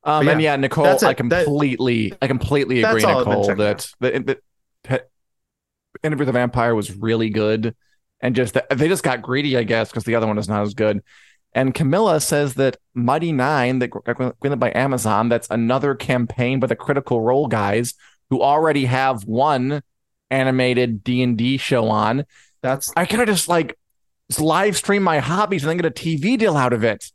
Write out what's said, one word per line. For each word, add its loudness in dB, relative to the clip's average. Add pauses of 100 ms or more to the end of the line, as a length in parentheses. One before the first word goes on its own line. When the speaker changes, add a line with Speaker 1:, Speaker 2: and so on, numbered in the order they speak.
Speaker 1:
Um, 2
Speaker 2:
But 4
Speaker 1:
and 2
Speaker 2:
yeah, 2
Speaker 1:
yeah, 0
Nicole, 0
Speaker 2:
that's 4
it. 2
Speaker 1:
I 4
Speaker 2:
That, -6
Speaker 1:
completely, 0
I 0
completely 0
Speaker 2:
that's 4
Speaker 1:
agree, 2
Speaker 2:
all 2
I've 0
been 0
Speaker 1:
Nicole, 2
Speaker 2:
checking 0
Speaker 1:
that 0
Speaker 2:
out. -12 (100)
Speaker 1:
the, 0
the, -4 (500)
the -2 (960)
Interview -2
with 0
the 0
Vampire 2
was -4
really 0
good, 0 (460)
and -2
just -2
that 0
they 2
just 0
got -2
greedy, -2
I 2
guess, -2
'cause -6
the -2
other 2
one -2
is -6
not 0
as -4
good. 0 (520)
And 0
Camilla 2
says -2
that 0 (160)
Mighty 0
Nein, 0
that 0
gr-, -10
gr-, -4 (140)
greenlit -2
by 2
Amazon, 0
that's 0
another 0
campaign -2
by 0
the 0
Critical -2
Role 2
guys, -2 (380)
who 0
already 2
have 0
one 0 (480)
animated 0
D 0
and 2
D 0
show 0
on. 0 (380)
Speaker 2:
That's -4
Speaker 1:
I 2
kinda 0
just, 0
like, 0 (520)
just -4
live 2
stream 0
my 2
hobbies -2
and -2
then -2
get -2
a 0
T -4
V 0
deal 2
out 2
of 0
it. -2